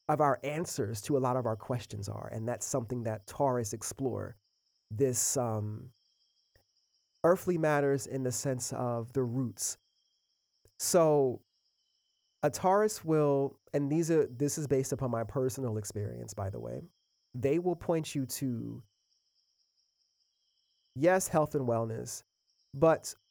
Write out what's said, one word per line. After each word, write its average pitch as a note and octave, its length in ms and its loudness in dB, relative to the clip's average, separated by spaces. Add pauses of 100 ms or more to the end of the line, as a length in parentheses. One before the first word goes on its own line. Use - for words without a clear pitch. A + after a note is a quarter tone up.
of D3+ 140 2
our C#3+ 220 4
answers C#3 580 -4
to C#3+ 160 2
a - 20 2
lot B2+ 160 2
of B2 120 0
our A2 80 0
questions G2+ 520 -6
are, G#2 240 -8
and A2 160 -6
that's A#2 200 -6
something B2 380 -4
that A2 200 -6
Taurus B2 480 -2
explore, A2 640 -6 (560)
this, B2 440 0
um, A2 540 -4 (1300)
earthly F3+ 340 4
matters C#3+ 480 2
in C3+ 160 -4
the B2 100 0
sense B2+ 420 -4
of A#2+ 400 -4
the C3+ 100 2
roots. A#2+ 560 -4 (1000)
So D3 640 4 (1000)
a D3+ 80 2
Taurus G3 540 2
will, C#3+ 560 2 (140)
and C#3+ 180 0
these D#3+ 180 2
are, D#3 180 6
this C3 300 -2
is D#3 80 -2
based C3+ 280 2
upon B2+ 180 -2
my A#2 140 -2
personal B2+ 520 -2
experience, A2 560 -6
by G2 160 -4
the A#1 120 -8
way, A#1 180 -8 (560)
they C#3 240 0
will F3 160 0
point E3 400 -2
you C3+ 100 -2
to, A#2 560 -6 (2250)
yes, F3+ 320 4
health D#3 260 2
and C3 140 0
wellness, A2+ 560 -2 (500)
but D#3 400 4 (180)